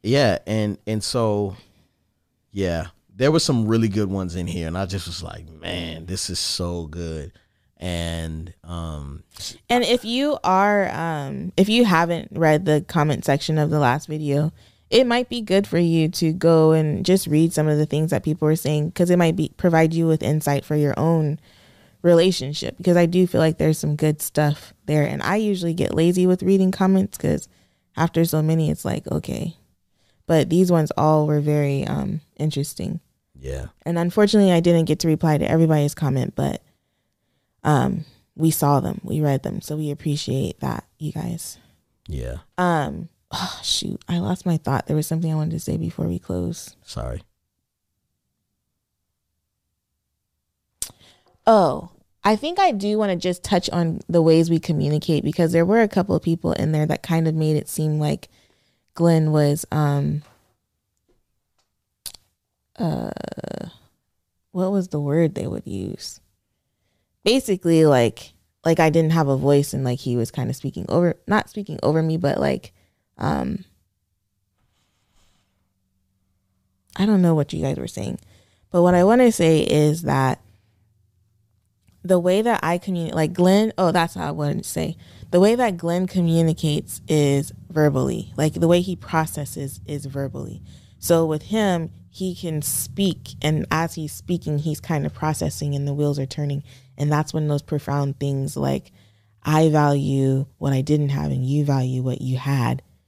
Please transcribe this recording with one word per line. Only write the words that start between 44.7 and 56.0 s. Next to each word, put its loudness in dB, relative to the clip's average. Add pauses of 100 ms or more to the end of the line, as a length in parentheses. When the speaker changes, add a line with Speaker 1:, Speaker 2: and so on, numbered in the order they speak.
Speaker 2:
There -2
was 0
something -2
I -2
wanted -2
to -6
say -4
before -6
we -4
close. -6
Speaker 1:
Sorry. -10 (4000)
Speaker 2:
Oh, 4 (340)
I 4
think -4
I 6
do -2
wanna 0
just -4
touch 0
on -2 (100)
the 4
ways 6
we 2
communicate, 0
because 0
there 4
were 4
a 4
couple 0